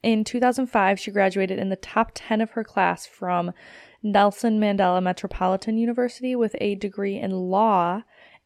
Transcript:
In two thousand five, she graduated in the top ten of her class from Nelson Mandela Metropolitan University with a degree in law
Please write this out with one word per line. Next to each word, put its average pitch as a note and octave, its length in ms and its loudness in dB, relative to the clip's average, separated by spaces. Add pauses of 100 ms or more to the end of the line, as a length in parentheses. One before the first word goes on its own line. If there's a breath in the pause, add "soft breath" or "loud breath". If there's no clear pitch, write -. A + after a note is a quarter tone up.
In A3 220 2
two A#3+ 160 -4
thousand B3 280 2
five, G3 320 2
she - 120 -10
graduated F#3+ 480 0
in G3 100 -2
the F#3+ 60 -2
top - 400 -2
ten - 260 -2
of A3+ 100 -2
her A3+ 120 -6
class F3+ 420 -2
from F3 480 -4 (480 loud breath)
Nelson G#3 580 2
Mandela G3 440 2
Metropolitan F#3 720 -2
University B3 580 -2
with A#3 240 0
a G3+ 160 0
degree G3 420 -4
in F#3+ 140 -4
law F#3 720 2 (440 soft breath)